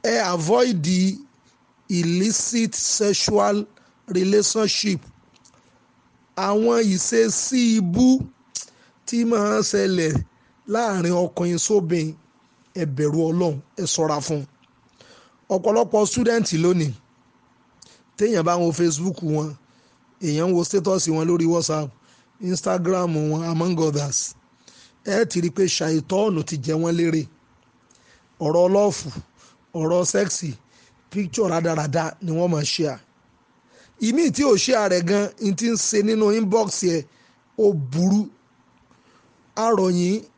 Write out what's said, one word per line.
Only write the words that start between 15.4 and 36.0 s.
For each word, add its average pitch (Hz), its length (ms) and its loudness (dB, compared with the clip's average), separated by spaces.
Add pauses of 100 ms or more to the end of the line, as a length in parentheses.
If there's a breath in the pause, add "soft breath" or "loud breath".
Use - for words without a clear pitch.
Ọ̀pọ̀lọpọ̀ 214 580 2
student 233 440 0
lónìí, 165 400 2 (1200 soft breath)
téèyàn 208 320 0
bá 175 100 2
ń 175 60 0
wo 170 100 2
Facebook 170 500 -2
wọn, 151 280 -2 (720 soft breath)
èèyàn 160 260 0
ń 185 60 2
wo 175 100 2
status 190 440 0
wọn 160 180 0
lórí 165 200 2
WhatsApp, 156 440 0 (500 soft breath)
Instagram 185 800 -2
wọn, 151 260 0
among 165 360 -2
others, 143 400 -2 (840 soft breath)
ẹ 208 240 0
ti - 140 -6
rí 175 80 0
i 160 40 -2
pé 196 140 0
ṣàìtọ́ọ̀nù 170 800 0
ti 170 120 -8
jẹ 143 160 -4
wọ́n 165 220 0
lérè. 165 280 0 (1160 soft breath)
Ọ̀rọ̀ 170 300 4
lọ́ọ̀fù, 196 380 0 (680 soft breath)
ọ̀rọ̀ 170 320 0
sẹ́ksì, 170 440 -2 (640 soft breath)
picture 202 380 -2
rádaràda 160 540 0 (160)
ni 175 120 -6
wọ́n 170 200 0
máa 151 120 0
share. 143 360 -4 (1000 soft breath)
Ìmí 247 320 0
tí 262 120 -2
ò 269 120 6
share 214 340 0
rẹ̀ 180 140 0
gan, 202 220 0 (100)
n 202 200 -2
ti 220 120 -6
ń 233 80 0
ṣe - 260 -2